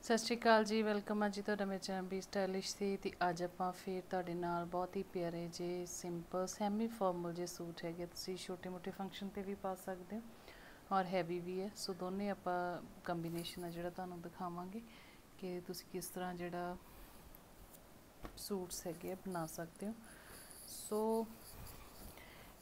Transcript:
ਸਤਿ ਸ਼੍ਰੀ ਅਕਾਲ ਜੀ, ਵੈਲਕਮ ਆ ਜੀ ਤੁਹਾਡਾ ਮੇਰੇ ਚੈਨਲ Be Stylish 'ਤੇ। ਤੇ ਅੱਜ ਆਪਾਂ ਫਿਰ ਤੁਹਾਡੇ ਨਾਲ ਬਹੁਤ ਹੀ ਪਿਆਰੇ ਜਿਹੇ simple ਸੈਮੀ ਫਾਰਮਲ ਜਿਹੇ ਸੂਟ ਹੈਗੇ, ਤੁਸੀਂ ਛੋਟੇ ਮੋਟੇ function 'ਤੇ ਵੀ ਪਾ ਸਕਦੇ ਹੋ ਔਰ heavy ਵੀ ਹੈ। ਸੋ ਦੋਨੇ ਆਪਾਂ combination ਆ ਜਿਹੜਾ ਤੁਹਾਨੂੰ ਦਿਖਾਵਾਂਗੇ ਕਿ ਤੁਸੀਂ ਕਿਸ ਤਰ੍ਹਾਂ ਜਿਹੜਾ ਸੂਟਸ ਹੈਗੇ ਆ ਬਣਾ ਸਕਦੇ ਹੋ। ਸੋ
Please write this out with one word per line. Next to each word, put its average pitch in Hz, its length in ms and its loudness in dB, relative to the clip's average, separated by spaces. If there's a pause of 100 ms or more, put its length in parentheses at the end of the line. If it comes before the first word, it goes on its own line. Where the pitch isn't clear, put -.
ਸਤਿ 233 140 6
ਸ਼੍ਰੀ 226 180 4
ਅਕਾਲ 226 280 10
ਜੀ, 214 180 4
ਵੈਲਕਮ 208 400 4
ਆ 208 60 6
ਜੀ 202 140 0
ਤੁਹਾਡਾ 208 220 2
ਮੇਰੇ 196 140 0
ਚੈਨਲ 185 300 0
Be 190 120 0
Stylish 190 560 2
'ਤੇ। 196 200 4
ਤੇ 196 140 0 (180)
ਅੱਜ 175 140 2
ਆਪਾਂ 175 300 2
ਫਿਰ 185 280 -2 (100)
ਤੁਹਾਡੇ 180 240 2
ਨਾਲ 175 300 2
ਬਹੁਤ 180 320 0
ਹੀ 196 60 2 (100)
ਪਿਆਰੇ 170 360 0
ਜਿਹੇ 175 380 -2
simple 175 600 0
ਸੈਮੀ 208 420 2
ਫਾਰਮਲ 175 460 2
ਜਿਹੇ 175 120 0
ਸੂਟ 170 380 -6
ਹੈਗੇ, 170 220 -2
ਤੁਸੀਂ 185 300 -4
ਛੋਟੇ 180 320 -4
ਮੋਟੇ 185 220 -4
function 196 380 -4
'ਤੇ 196 140 -4
ਵੀ 196 140 -2
ਪਾ 190 180 0
ਸਕਦੇ 185 420 -4
ਹੋ - 800 -2
ਔਰ 190 80 8
heavy 175 360 4
ਵੀ 185 200 0
ਹੈ। 202 160 0
ਸੋ - 180 -2
ਦੋਨੇ 185 360 2
ਆਪਾਂ 180 260 2 (480)
combination 170 600 0
ਆ 170 60 -2
ਜਿਹੜਾ 170 200 -2
ਤੁਹਾਨੂੰ 180 320 -4
ਦਿਖਾਵਾਂਗੇ 180 600 -4 (560)
ਕਿ 180 280 -2
ਤੁਸੀਂ 180 260 -6
ਕਿਸ 175 160 -2
ਤਰ੍ਹਾਂ 180 260 -2
ਜਿਹੜਾ 175 420 0 (1600)
ਸੂਟਸ 180 480 -2
ਹੈਗੇ 175 260 -2
ਆ 185 40 -2 (100)
ਬਣਾ 175 200 0
ਸਕਦੇ 170 400 -4
ਹੋ। 220 80 -2 (720)
ਸੋ 220 580 2 (1400)